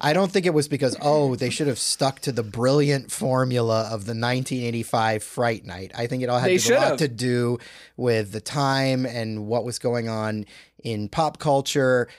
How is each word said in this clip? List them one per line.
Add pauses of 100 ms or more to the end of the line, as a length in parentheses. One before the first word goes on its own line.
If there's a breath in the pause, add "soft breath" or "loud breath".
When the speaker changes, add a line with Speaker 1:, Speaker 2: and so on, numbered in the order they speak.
Speaker 1:
I
don't
think
it
was
because,
oh,
they
should
have
stuck
to
the
brilliant
formula
of
the
nineteen
eighty-five
Fright
Night.
I
think
it
all
had
Speaker 2:
They
Speaker 1:
to,
a
lot
Speaker 2:
should
have.
Speaker 1:
to
do (380 loud breath)
with
the
time
and
what
was
going
on (380 loud breath)
in
pop
culture, (120)